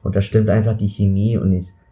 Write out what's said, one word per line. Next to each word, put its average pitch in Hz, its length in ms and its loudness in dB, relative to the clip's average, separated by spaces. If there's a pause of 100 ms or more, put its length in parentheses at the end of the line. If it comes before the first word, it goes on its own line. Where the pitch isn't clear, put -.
Und 95 100 -4
da 98 80 2
stimmt 107 280 0
einfach 110 260 0
die 104 100 -2
Chemie 104 500 0
und 95 160 0
ist 90 220 -4 (180)